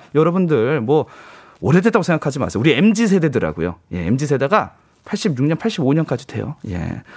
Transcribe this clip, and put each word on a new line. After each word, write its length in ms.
여러분들 640
뭐 260
오래됐다고 420
생각하지 360
마세요. 220
우리 120
엠지 360
세대들하고요. 680
예, 140
엠지 200
세대가 480
팔십육 420
년, 100
팔십오 360
년까지 340
돼요. 300
예. 340